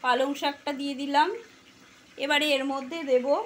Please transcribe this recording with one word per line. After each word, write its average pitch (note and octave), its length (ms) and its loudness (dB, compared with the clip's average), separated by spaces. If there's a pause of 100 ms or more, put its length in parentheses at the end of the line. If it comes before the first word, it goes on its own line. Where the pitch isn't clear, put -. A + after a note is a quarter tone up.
পালং C4 300 2 (100)
শাকটা C#4+ 320 -4
দিয়ে C#4 280 -6
দিলাম। C#4+ 280 2 (880)
এবারে D4 280 2 (100)
এর C4+ 100 0
মধ্যে C#4 460 -6
দেব B3 140 4 (200)